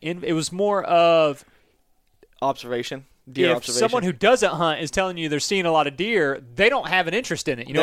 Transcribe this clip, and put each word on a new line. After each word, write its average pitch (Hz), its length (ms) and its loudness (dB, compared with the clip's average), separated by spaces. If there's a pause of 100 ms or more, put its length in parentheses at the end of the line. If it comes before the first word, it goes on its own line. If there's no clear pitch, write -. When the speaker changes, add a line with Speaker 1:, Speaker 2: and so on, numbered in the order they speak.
Speaker 1:
In, 175 220 -8
it 170 100 -2
was 160 180 -4
more 202 320 0
of 165 600 4 (960)
Speaker 2:
Observation? 131 640 -6 (240)
Deer 147 220 2
Speaker 1:
if 160 60 2
Speaker 2:
observation? 120 220 -6 (100)
Speaker 1:
someone 240 140 0
who 180 100 0
doesn't 202 380 4
hunt 160 280 -2
is 156 120 -6
telling 185 260 -4
you 165 100 -6
they're 147 120 -2
seeing 190 260 -2
a 170 60 2
lot 151 160 4
of 139 100 -10
deer, 170 420 0 (160)
they 196 140 4
don't 262 180 -2
have 180 200 0
an 165 80 -6
interest 208 320 -6
in 131 120 -2
it. 117 80 -12
You 131 60 -12
know 151 100 2